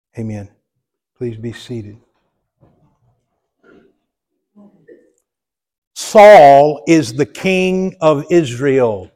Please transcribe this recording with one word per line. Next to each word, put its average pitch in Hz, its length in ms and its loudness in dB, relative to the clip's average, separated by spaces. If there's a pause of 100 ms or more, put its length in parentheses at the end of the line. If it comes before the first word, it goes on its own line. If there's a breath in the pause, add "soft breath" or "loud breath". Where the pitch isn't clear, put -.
(180)
Amen. 107 320 -14 (680)
Please 120 200 -12
be 113 160 -14
seated. 107 440 -18 (4000)
Saul 151 920 4
is 151 280 -2
the 139 100 -4
king 185 800 -6
of 147 280 -2
Israel 127 840 -2